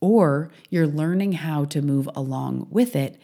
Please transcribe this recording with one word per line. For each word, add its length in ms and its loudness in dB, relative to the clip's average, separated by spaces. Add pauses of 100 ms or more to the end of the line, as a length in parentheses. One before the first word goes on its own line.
or 500 4 (180)
you're 180 2
learning 460 0
how 320 -2
to 160 -4
move 340 0
along 560 -6
with 240 0
it 300 -4